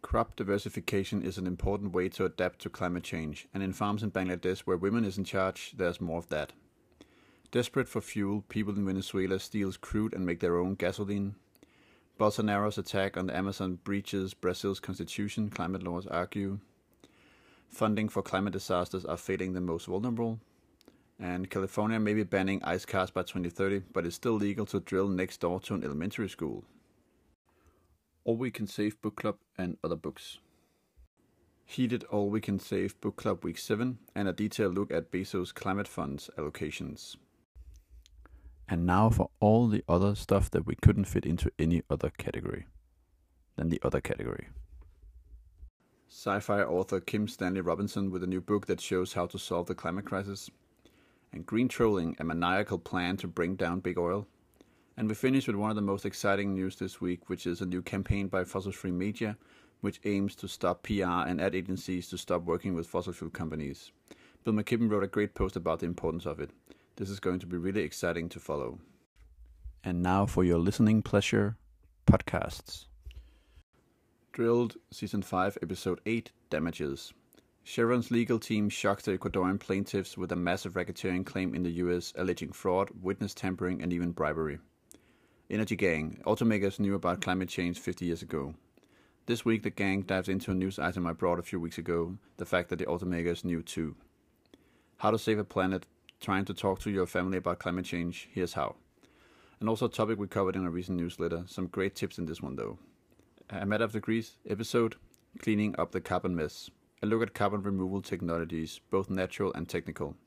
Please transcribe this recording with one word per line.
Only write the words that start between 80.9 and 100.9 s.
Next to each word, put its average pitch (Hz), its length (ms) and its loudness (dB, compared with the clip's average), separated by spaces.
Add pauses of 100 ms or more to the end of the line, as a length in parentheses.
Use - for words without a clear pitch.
claim 92 300 -2
in 90 80 0
the 87 80 2
U 87 260 2
S, 87 200 -6
alleging 85 360 -2
fraud, 95 380 2 (100)
witness 98 320 -2
tampering, 92 500 -2
and 85 80 -2
even 87 220 0
bribery. 76 460 -2 (920)
Energy 107 260 0
Gang. 80 480 2
Automakers 107 560 4
knew 101 140 4
about 87 260 0
climate 92 280 0
change 90 300 -2
fifty 90 280 -4
years 85 160 0
ago. 76 320 -4 (720)
This 117 180 0
week, 113 180 4
the 104 80 -2
gang 98 300 2
dives 92 300 0
into 95 200 0
a 95 40 2
news 95 240 0
item 87 280 0
I 85 60 0
brought 87 260 2
a 87 40 -4
few 92 180 -4
weeks 85 160 -4
ago, 85 400 0 (220)
the 90 80 -6
fact 87 240 2
that 90 80 0
the 90 80 -2
automakers 87 580 0
knew 87 160 0
too. 80 340 -4 (1000)
How 107 140 4
to 110 80 4
save 107 200 2
a 104 60 0
planet, 95 400 2 (360)
trying 98 260 0
to 101 80 -4
talk 95 260 2
to 107 100 -2
your 95 160 2
family 92 300 0
about 87 220 0
climate 90 260 -2
change, 85 480 -4
here's 90 220 0
how. 58 220 -2 (840)
And 107 80 0
also 113 180 2
a 113 40 2
topic 110 280 0
we 101 80 -2
covered 95 300 0
in 95 80 0
a 90 60 0
recent 90 280 -2